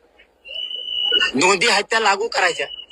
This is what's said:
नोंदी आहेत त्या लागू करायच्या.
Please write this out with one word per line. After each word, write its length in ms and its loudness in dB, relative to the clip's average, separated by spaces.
नोंदी 320 4
आहेत 160 2
त्या 160 -2
लागू 280 2
करायच्या. 400 -2